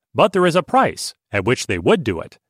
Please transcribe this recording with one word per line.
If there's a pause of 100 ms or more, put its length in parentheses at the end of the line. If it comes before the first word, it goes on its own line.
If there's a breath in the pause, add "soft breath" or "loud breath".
(120)
but
there
is
a
price (160)
at
which
they
would
do
it,"